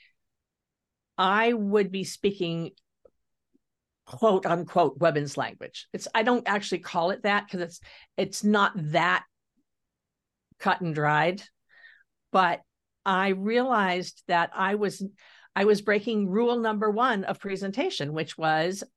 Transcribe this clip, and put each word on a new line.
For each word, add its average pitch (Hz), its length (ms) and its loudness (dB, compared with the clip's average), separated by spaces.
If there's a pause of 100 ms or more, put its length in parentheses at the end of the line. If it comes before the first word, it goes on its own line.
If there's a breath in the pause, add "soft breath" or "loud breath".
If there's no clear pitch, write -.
(1160 soft breath)
I 226 360 4
would 202 380 0
be 190 120 -4
speaking 170 680 -4 (1400)
quote 190 400 2
unquote 170 540 2
women's 147 380 0
language. - 540 -8
It's, 208 220 -10
I 226 80 2
don't 240 260 0
actually 202 320 -2
call 175 300 -2
it - 140 -4
that 202 260 0
'cause 180 120 -6
it's, 170 200 -10 (340 loud breath)
it's 196 280 -4
not 208 320 4
that 165 480 0 (1400)
cut - 220 0
and 165 120 -2
dried, 151 480 2 (880 soft breath)
but 180 300 4 (420)
I 196 260 2
realized 196 1000 0
that 170 260 2
I 190 220 0
was, 196 280 -2 (520 soft breath)
I 202 100 2
was 208 160 4
breaking 208 480 0
rule 240 280 2
number 214 320 0
one 214 360 0
of - 140 -6
presentation, 196 720 -4
which 156 240 -6
was 160 460 0 (140)